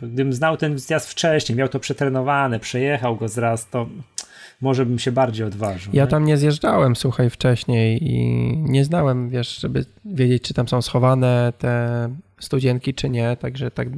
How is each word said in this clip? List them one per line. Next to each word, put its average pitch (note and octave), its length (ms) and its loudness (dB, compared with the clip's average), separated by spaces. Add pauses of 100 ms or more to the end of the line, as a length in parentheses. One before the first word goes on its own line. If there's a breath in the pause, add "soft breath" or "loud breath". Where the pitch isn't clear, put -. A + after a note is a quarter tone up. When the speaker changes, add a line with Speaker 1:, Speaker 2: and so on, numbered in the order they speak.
Speaker 1:
Bo A#2+ 60 -12
gdybym C3 260 0
znał D#3+ 240 0
ten D3 220 -2
zjazd - 320 -4
wcześniej, D3+ 480 0
miał C3+ 100 2
to C3+ 120 -4
przetrenowane, C3+ 800 0
przejechał B2 560 0
go A#2 120 -4
zraz, A#2 420 -2
to A#2+ 180 -4 (720 loud breath)
może C3 260 2
bym A#2+ 120 0
się B2+ 140 -2
bardziej A2+ 340 0
odważył, G2+ 480 -6
Speaker 2:
Ja C#3 100 6
Speaker 1:
nie? C3 60 2
Speaker 2:
tam D3+ 140 2
nie D3+ 120 4
zjeżdżałem, D3 600 2
słuchaj, B2 340 0
wcześniej A#2 840 2
i B2 60 0 (400)
nie C#3 260 2
znałem, C3+ 460 0
wiesz, B2 300 -6
żeby B2+ 240 -2 (200)
wiedzieć, B2+ 380 2
czy - 120 -8
tam A#2+ 140 0
są B2 140 0
schowane B2 760 2
te A#2+ 500 -2 (320)
studzienki, C3 540 0
czy - 160 -4
nie, A#2+ 260 0
także B2+ 340 -6
tak A#2+ 280 -6